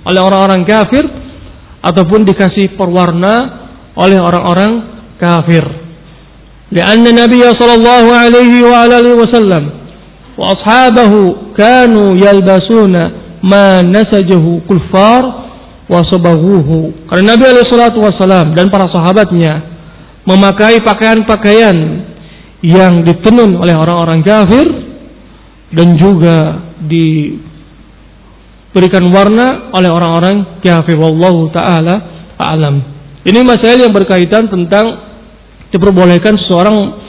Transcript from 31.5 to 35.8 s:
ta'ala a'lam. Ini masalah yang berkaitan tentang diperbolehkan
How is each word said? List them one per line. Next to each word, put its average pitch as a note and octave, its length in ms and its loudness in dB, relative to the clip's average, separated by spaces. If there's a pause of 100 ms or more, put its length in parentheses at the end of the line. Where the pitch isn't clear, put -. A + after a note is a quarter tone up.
ta'ala E3+ 480 -2 (380)
a'lam. D3 420 -2 (480)
Ini A#3 160 2
masalah A#3+ 320 2
yang A#3+ 160 2
berkaitan G3 560 0
tentang G3 640 -4 (600)
diperbolehkan F#3 720 0